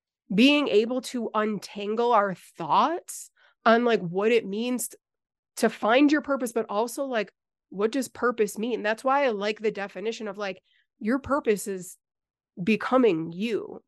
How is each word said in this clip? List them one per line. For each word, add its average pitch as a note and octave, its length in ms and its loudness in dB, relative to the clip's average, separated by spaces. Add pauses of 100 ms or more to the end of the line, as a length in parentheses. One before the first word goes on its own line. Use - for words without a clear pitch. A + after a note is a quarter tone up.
(340)
being C#4 340 4
able A#3 340 2
to A#3 320 -6
untangle G#3+ 800 -2
our G3+ 220 4
thoughts G3 960 -2 (340)
on, A#3 200 4
like, A#3 160 2
what F#3 320 -2
it A3+ 140 2
means A3+ 420 -4
t-, - 80 -20 (600)
to A3+ 120 2
find B3+ 420 4
your D4 120 2
purpose, C4 300 -4
but A3+ 180 -2
also, A#3 340 -4
like, A#3 280 -4 (360)
what G#3+ 240 -4
does C4+ 160 -4
purpose A3+ 480 -2
mean? G#3+ 260 -4
That's A3 220 -2
why C4+ 200 2
I B3+ 60 2
like G#3+ 300 -4
the G#3+ 100 0
definition G3+ 560 -6
of, G3 120 -8
like, F#3+ 240 -8 (380)
your A#3 180 0
purpose C4 480 -2
is F#3+ 320 -10 (640)
becoming G#3 680 2
you, G3 560 -6